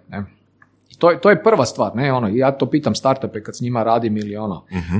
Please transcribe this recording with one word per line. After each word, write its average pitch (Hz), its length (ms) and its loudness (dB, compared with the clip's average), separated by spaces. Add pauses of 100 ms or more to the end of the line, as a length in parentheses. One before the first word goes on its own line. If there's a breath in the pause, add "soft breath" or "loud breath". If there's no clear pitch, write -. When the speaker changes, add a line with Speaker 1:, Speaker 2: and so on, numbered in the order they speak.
Speaker 1:
ne. 98 160 -8 (640)
I - 40 -20
to 170 160 2
je, 165 100 0
to 208 100 6
je 202 120 4
prva 202 240 4
stvar, 104 300 -2
ne, 139 160 0
ono, 120 160 0
ja 127 240 2
to 139 140 -2
pitam 120 280 0
startupe 131 480 -2
kad - 140 -14
s - 40 -8
njima 120 220 -2
radim 113 340 0
ili 104 200 -6
ono, 104 320 -6
Speaker 2:
Mhm. 87 320 -4